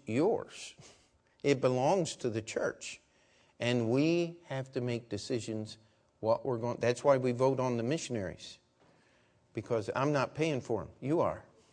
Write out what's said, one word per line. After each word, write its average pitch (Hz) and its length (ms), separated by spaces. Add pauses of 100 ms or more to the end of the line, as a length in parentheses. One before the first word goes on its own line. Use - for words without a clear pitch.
yours. - 680 (680)
It 139 180
belongs 135 560
to 123 140
the 110 100
church. - 600 (600)
And 117 300
we 165 460 (120)
have 131 240
to 135 80
make 120 300
decisions 107 640 (440)
what 113 260
we're 127 100
going, 120 240
that's 120 240
why 139 140
we 127 140
vote 127 280
on 127 160
the 117 60
missionaries, 117 760 (960)
because 110 420
I'm 139 160
not 139 240
paying 151 280
for 107 200
'em. - 60 (140)
You 147 180
are. 85 220 (300)